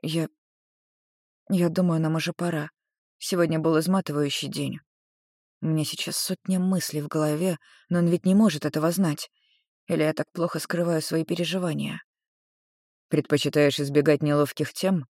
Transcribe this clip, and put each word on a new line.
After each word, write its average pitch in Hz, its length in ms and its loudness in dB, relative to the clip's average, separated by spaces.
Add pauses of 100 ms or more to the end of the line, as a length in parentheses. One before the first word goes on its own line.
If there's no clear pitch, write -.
Я... 156 260 -2 (1200)
я 175 180 2
думаю, 170 320 2
нам 160 140 0
уже 165 180 -4
пора. 165 380 -6 (480)
Сегодня 170 400 0
был 160 220 2
изматывающий 156 680 -2
день. 147 300 -6 (840)
У - 60 -4
меня 156 180 0
сейчас - 320 -8
сотня 185 440 -2
мыслей 180 420 0
в 147 60 -8
голове, 156 500 0 (300)
но 175 100 0
он 175 80 4
ведь 170 180 0
не 185 120 4
может 190 280 4
этого 156 280 0
знать. 170 360 -2 (600)
Или 156 160 0
я 156 80 0
так 151 180 -6
плохо 165 300 -4
скрываю 170 420 -2
свои 165 220 -2
переживания? 165 760 -4 (1080)
"Предпочитаешь 147 720 2
избегать 143 420 4
неловких 147 500 0
тем?" 185 380 0